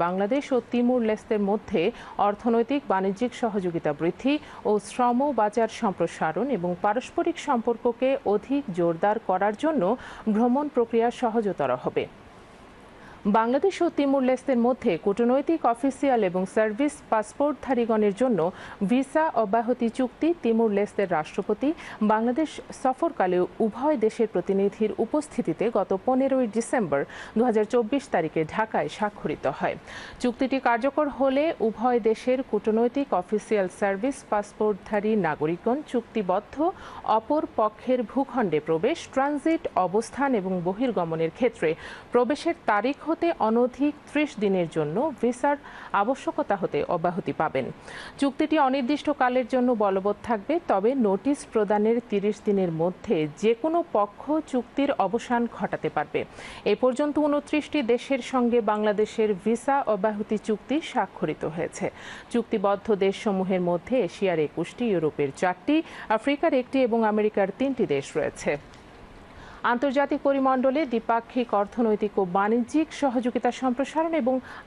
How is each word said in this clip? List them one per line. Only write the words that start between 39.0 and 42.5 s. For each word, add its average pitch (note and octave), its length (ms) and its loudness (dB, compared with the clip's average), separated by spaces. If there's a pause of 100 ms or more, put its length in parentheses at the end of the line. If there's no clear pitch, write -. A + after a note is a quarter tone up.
ট্রানজিট, D4 500 0 (220)
অবস্থান A3+ 440 -2 (100)
এবং F#3 140 -4 (140)
বহির্গমনের F3+ 720 -2
ক্ষেত্রে A3+ 320 0 (440)
প্রবেশের C4 440 2 (140)